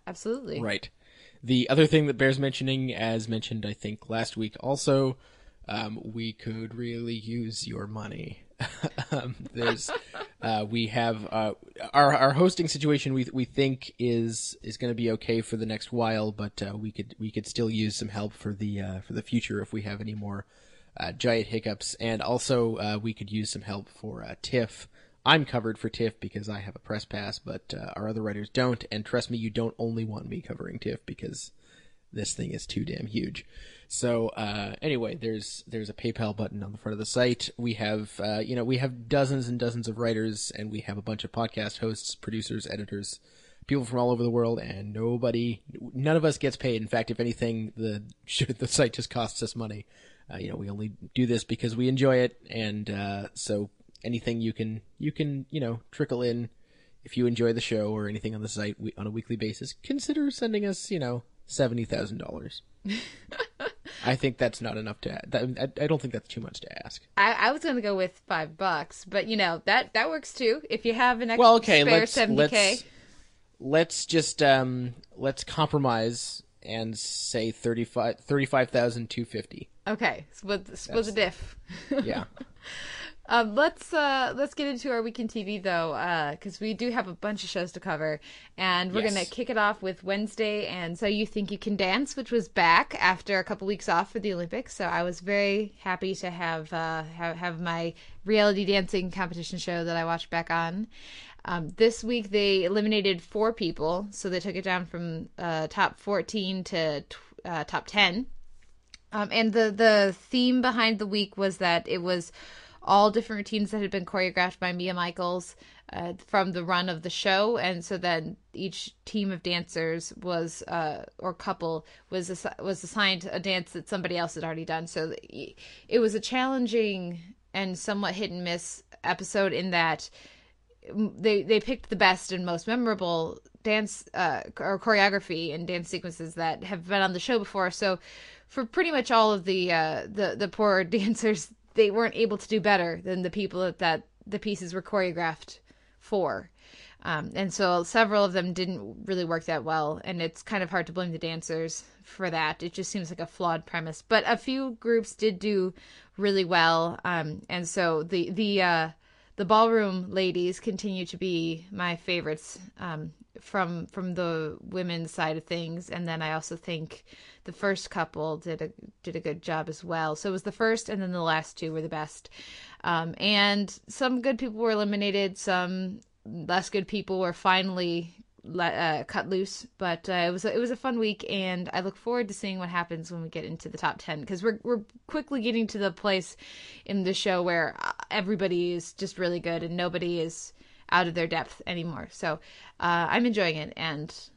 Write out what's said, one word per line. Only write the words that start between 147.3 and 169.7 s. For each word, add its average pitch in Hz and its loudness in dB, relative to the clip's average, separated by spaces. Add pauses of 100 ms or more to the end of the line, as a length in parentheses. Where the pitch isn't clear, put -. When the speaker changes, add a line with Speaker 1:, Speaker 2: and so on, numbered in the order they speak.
Speaker 1:
and 185 -2
so 180 4
several 208 4
of 180 0
them 180 0
didn't 170 -6
really 180 0
work 165 -2
that 156 -2
well, 156 0
and 175 -6
it's 165 -4
kind 196 -2
of 170 -4
hard 175 0
to 170 -10
blame 175 -2
the 160 -6
dancers 165 -4 (180)
for 185 -6
that. 160 0
It 175 -6
just 190 -6
seems 170 -6
like 175 -10
a 170 -6
flawed 165 -2
premise. 160 -6
But 220 4
a 226 4
few 262 -4
groups 226 2
did 214 0
do 190 0 (420)
really 196 4
well, 165 6
um, 160 -2
and 175 -4
so 165 2
the, 170 -2
the, 202 2
uh, 165 4 (460)
the 202 -2
ballroom 208 6
ladies 180 2
continue 190 -4
to 170 -10
be 165 -2
my 180 -2
favorites, 156 -4 (220)
um, 156 -8 (280)
from, 175 -2
from 180 -6
the 165 -2
women's 175 -4
side 156 -2
of 156 -8
things. 170 -6
And 175 -4
then 160 -4
I 156 -2
also 160 -6
think 165 -8 (380)
the 180 -12
first 196 -2
couple 156 -2
did 160 -6
a, 180 -6 (320)
did 175 -8
a 170 -4
good 165 -4
job 160 -2
as 156 -10